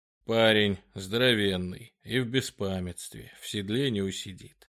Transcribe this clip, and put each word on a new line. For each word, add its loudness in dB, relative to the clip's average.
Парень 4
здоровенный 0
и -2
в 0
беспамятстве, -6
в -16
седле -2
не 0
усидит. -10